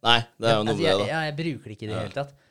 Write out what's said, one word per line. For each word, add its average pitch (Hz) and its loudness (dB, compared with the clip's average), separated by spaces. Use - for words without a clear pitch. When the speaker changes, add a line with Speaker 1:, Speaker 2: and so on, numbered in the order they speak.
Speaker 1:
Nei, 117 6
det 113 0
er 113 6
jo 110 4
Speaker 2:
Ja, 107 0
Speaker 1:
noe 110 0
Speaker 2:
altså, 101 -2
Speaker 1:
med - -
det, 98 0
Speaker 2:
jeg, 95 4
Speaker 1:
da. 104 0
Speaker 2:
ja, 156 -4
jeg 151 -6
bruker 156 -6
det 107 -16
ikke - -14
i 107 -8
det 107 -6
Speaker 1:
Ja. 110 -4
Speaker 2:
hele 104 -10
tatt. - -8